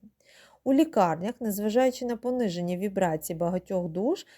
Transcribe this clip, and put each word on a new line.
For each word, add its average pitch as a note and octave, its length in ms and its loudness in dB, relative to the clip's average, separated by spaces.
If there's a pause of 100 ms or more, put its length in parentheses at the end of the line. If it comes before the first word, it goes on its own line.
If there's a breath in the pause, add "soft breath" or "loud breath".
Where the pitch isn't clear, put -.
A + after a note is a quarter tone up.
(640 soft breath)
У C4 80 2
лікарнях, G#3 680 2
незважаючи A3+ 640 0
на A#3+ 100 -4
пониження F#3+ 600 -2
вібрацій F#3 580 -2
багатьох F3 540 -2
душ, G#3 380 -2 (120)